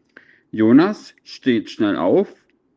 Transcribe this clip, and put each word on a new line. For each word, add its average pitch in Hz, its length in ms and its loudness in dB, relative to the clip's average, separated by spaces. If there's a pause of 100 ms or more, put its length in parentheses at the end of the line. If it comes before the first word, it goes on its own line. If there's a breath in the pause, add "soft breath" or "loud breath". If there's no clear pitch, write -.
(520 soft breath)
Jonas 131 640 0 (100)
steht - 460 -4
schnell 101 260 -4
auf 107 320 0 (500)